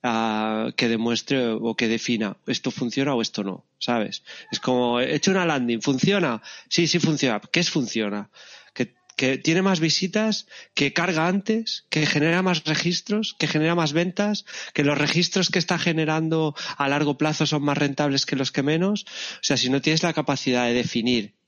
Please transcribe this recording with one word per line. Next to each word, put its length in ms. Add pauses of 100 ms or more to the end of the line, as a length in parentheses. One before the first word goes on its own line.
ah, 720
que 100
demuestre 600
o 260
que 120
defina 580
esto 240
funciona 460
o 80
esto 200
no, 220 (140)
¿sabes? 420 (300)
Es 80
como, 400
he 160
hecho 160
una 160
landing, 340
¿funciona? 640 (260)
Sí, 160
sí 140
funciona. 420 (100)
¿Qué 100
es 100
funciona? 580 (440)
Que, 220 (200)
que 220
tiene 240
más 180
visitas, 680 (260)
que 200
carga 340
antes, 640
que 160
genera 340
más 220
registros, 760
que 80
genera 300
más 180
ventas, 520 (280)
que 100
los 140
registros 540
que 80
está 180
generando 760 (220)
a 120
largo 300
plazo 260
son 160
más 160
rentables 480
que 100
los 160
que 120
menos. 420 (300)
O 80
sea, 140
si 120
no 120
tienes 200
la 120
capacidad 520
de 80
definir 600 (120)